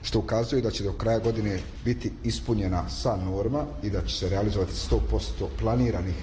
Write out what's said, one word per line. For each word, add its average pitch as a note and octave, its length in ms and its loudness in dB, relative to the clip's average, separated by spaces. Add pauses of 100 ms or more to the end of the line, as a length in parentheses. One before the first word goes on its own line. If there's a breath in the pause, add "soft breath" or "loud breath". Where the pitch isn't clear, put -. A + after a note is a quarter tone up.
što - 160 0
ukazuje A#2 440 2
da A2+ 80 2
će G2+ 140 -4
do G2 80 0
kraja A2+ 260 2
godine G#2+ 400 0 (260)
biti A#2+ 280 0 (120)
ispunjena G#2 640 0
sva - 280 0
norma G2 500 0 (160)
i G#2 80 -2
da G2 160 0
će - 100 -2
se F#2 120 -2
realizovati G2 480 2
sto - 240 2 (100)
posto - 480 -2
planiranih A2 640 2